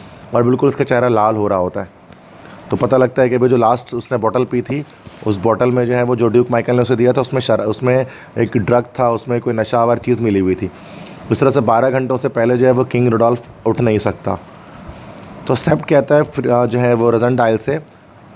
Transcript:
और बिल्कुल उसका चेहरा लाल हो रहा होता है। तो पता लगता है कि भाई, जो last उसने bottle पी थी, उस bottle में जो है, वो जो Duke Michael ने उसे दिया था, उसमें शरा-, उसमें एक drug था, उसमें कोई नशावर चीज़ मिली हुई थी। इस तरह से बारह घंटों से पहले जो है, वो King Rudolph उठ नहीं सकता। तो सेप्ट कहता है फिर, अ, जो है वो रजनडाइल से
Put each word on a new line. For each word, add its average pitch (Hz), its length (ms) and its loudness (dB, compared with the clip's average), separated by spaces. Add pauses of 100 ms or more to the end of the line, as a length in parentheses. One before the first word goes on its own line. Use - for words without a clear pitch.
(340)
और 120 80 4
बिल्कुल 127 260 2
उसका 135 160 -2
चेहरा 123 240 2
लाल 110 280 2
हो 101 120 0
रहा 98 100 0
होता 90 220 -4
है। - 220 -16 (680)
तो 104 60 -2
पता 120 200 2
लगता 131 260 2
है 123 60 2
कि 120 100 0
भाई, 127 100 2
जो 127 80 2
last 120 380 0
उसने 120 240 -6
bottle 110 260 -2
पी 123 180 -4
थी, 127 220 -8 (420)
उस 104 120 0
bottle 113 340 0
में 123 140 0
जो 123 80 -2
है, 123 80 0
वो 123 140 0
जो 117 120 2
Duke 123 220 2
Michael 120 260 0
ने 123 60 4
उसे 117 140 0
दिया 120 160 4
था, 131 80 -2
उसमें 131 200 -2
शरा-, 107 280 0
उसमें 127 380 0 (320)
एक 117 180 0
drug 120 280 2 (160)
था, 127 100 2
उसमें 117 300 -4
कोई 120 140 -2
नशावर 117 440 0
चीज़ 120 220 -2
मिली 104 200 2
हुई 92 140 0
थी। 92 160 -6 (600)
इस 113 100 2
तरह 139 100 6
से 135 100 2
बारह 120 300 2
घंटों 131 260 -2
से 131 120 -4
पहले 120 280 0
जो 123 100 2
है, 127 60 6
वो 127 120 0
King 123 240 0
Rudolph 117 420 0 (160)
उठ 113 140 0
नहीं 110 180 2
सकता। 98 400 -4 (1080)
तो 131 60 0
सेप्ट - 340 -2
कहता 147 260 2
है 151 80 4
फिर, 127 280 -4
अ, 123 160 2
जो 120 120 -2
है 123 160 2
वो 117 160 2
रजनडाइल 117 480 2
से 151 220 -4 (560)